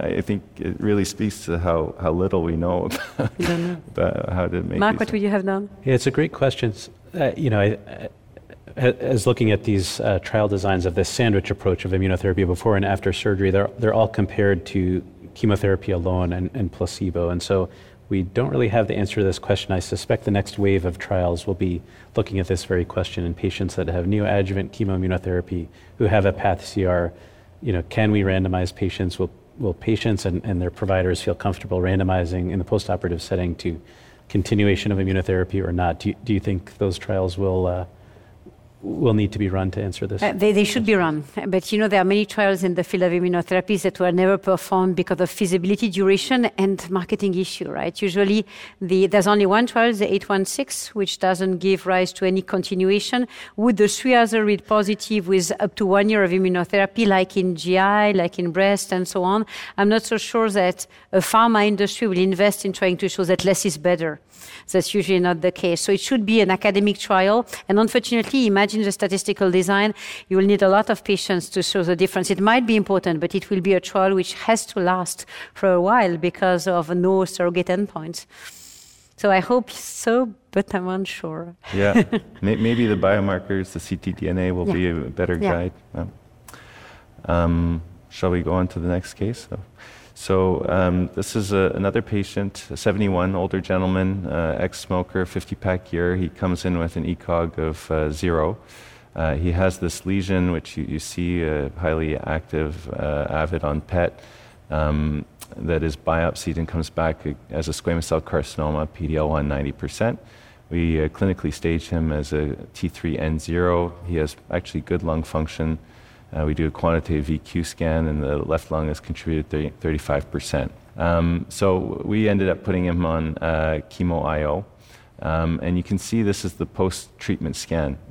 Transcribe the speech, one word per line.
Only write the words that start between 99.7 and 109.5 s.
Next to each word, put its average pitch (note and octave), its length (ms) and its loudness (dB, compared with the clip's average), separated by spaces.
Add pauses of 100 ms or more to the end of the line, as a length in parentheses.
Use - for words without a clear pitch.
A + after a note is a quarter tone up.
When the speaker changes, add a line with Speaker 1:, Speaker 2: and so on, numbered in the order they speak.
Speaker 1:
this - 260 -6
lesion, F#2 460 0
which D#2+ 240 -6
you, D#2+ 80 -6
you D#2 160 -6
see, F2 480 -2
uh, D2 300 -2
highly D#2+ 400 0
active, D#2 720 -4
uh, D2 400 -4
avid D#2+ 340 -2
on D2+ 160 -2
pet, - 400 -2 (500)
um, D2+ 540 -2 (320)
that D#2+ 280 -2
is D#2 120 -2
biopsied E2 640 -2
and D#2+ 100 -4
comes D#2+ 220 -6
back D#2+ 360 -4 (240)
as D#2 200 -4
a - 20 -4
squamous E2+ 320 -4
cell D#2+ 160 0
carcinoma, D2+ 720 -4
P D#2 160 -8
D D#2 80 -2
L D2+ 140 0
one D2 180 0
ninety C#2 240 -4